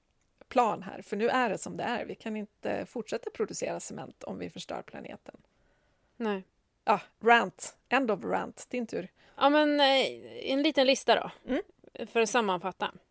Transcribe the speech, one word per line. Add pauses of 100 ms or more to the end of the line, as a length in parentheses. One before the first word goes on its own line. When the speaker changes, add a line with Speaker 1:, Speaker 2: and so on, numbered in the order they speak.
(480)
Speaker 1:
plan
här.
För
nu
är
det
som
det
är.
Vi
kan
inte
fortsätta
producera
cement
om
vi
förstör
planeten. (800)
Speaker 2:
Nej. (420)
Speaker 1:
Ja, (200)
rant. (120)
End
of
rant.
Din
tur. (280)
Speaker 2:
Ja,
men,
eh, (460)
en
liten
lista
då. (220)
Speaker 1:
Mm. (440)
Speaker 2:
För
att
sammanfatta. (160)